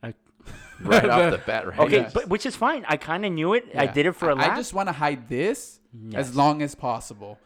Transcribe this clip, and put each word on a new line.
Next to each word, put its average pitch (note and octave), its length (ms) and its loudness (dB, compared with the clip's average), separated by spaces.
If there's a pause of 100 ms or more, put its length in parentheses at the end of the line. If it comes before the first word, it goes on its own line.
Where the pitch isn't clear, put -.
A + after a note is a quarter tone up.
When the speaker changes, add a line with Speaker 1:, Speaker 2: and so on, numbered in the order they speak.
Speaker 1:
I A#2 120 -12 (640)
Speaker 2:
Right G#3 280 4
off F3 220 6
Speaker 3:
<laughs> - 0 -
Speaker 2:
the F#2+ 80 0
bat, A2 300 -4
right? F2+ 100 -8
Speaker 1:
Okay, D3+ 220 6
Speaker 3:
Yes. A2+ 120 -4
Speaker 1:
but C4 160 -2
which G#3 160 -2
is B3+ 120 -6
fine. B3+ 320 0
I D3+ 80 2
kinda F#3 340 -4
knew E3 240 0
it. A#3+ 120 0 (100)
I C#3+ 80 2
Speaker 3:
Yeah. - 80 -2
Speaker 1:
did D3 140 2
it F3+ 100 2
for E3+ 140 0
a C#3+ 60 4
Speaker 3:
I, C#3 60 2
I D#3 60 4
Speaker 1:
laugh. G#3 80 2
Speaker 3:
just B3 180 -8
wanna F#3+ 180 0
hide C#3+ 360 -2
this E3+ 500 -4 (300)
Speaker 1:
Yes. B2+ 220 -4
Speaker 3:
as B2 60 -6
long D3 240 4
as C#3+ 140 -4
possible. A2 720 -8